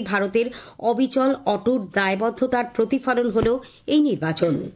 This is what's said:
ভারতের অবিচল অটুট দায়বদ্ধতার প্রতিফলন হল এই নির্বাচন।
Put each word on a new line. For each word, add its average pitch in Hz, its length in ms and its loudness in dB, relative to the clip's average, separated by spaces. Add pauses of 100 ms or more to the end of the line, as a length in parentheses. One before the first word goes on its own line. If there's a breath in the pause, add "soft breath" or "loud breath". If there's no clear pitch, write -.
ভারতের 202 440 0 (440 loud breath)
অবিচল 262 400 2 (240)
অটুট 226 280 0 (160)
দায়বদ্ধতার 214 760 0
প্রতিফলন 247 640 0
হল 226 120 2 (380 loud breath)
এই 302 220 4
নির্বাচন। 160 480 0 (200)